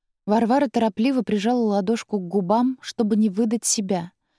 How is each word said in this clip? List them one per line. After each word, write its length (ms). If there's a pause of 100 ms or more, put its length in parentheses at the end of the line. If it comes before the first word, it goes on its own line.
(260)
Варвара 420
торопливо 540
прижала 400
ладошку 580
к 80
губам, 540
чтобы 340
не 140
выдать 360
себя. 460 (280)